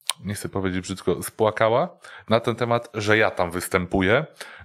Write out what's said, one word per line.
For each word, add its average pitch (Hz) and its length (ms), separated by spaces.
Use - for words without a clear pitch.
nie 101 100
chcę - 140
powiedzieć 95 320
brzydko, 92 420
spłakała 113 760
na 113 120
ten 120 160
temat, 117 380
że 107 240
ja 104 120
tam 90 200
występuję, 95 760